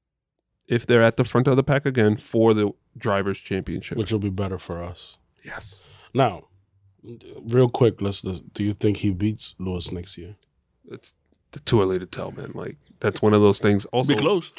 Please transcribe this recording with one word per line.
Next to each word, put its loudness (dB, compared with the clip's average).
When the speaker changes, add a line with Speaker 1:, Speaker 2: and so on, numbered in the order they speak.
Speaker 1:
if -2
they're 6
at 6
the 2
front 2
of 4
the 4
pack 0
again 2
for 2
the 0
Drivers' -2
Championship. -6
Speaker 2:
Which -4
will 0
be -4
better -6
for -10
us. -16
Speaker 1:
Yes. -18
Speaker 2:
Now, -2
real 4
quick, 2
let's, -6
let's, -6
do -10
you 0
think 0
he -2
beats -4
Lewis -8
next -12
year? -16
Speaker 1:
It's -20
t-, -16
too 2
early 0
to -10
tell, -10
man. -14
Like, -12
that's -4
one 4
of 6
those 6
things. 2
Also, 0
Speaker 3:
Be 0
close. -2